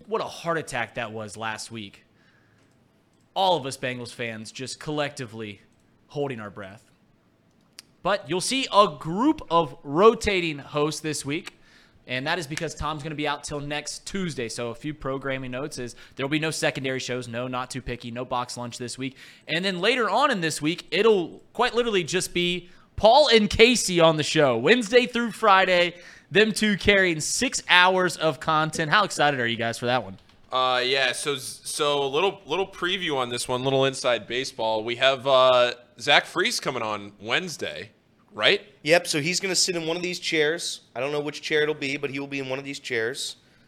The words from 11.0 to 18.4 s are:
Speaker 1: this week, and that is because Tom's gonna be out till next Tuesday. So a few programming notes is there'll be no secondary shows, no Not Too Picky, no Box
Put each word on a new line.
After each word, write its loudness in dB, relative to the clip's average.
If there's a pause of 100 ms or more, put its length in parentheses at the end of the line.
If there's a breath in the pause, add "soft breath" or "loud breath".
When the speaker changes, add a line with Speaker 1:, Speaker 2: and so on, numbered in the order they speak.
Speaker 1:
this -6
week, -8 (480 soft breath)
and -6
that -2
is -8
because -6
Tom's -6
gonna -8
be -4
out -4
till -8
next -10
Tuesday. -6
So -8
a -8
few -8
programming -8
notes -8
is -10 (180 loud breath)
there'll -4
be 0
no -2
secondary -2
shows, -6
no -6
Not -6
Too -8
Picky, -10
no -8
Box -4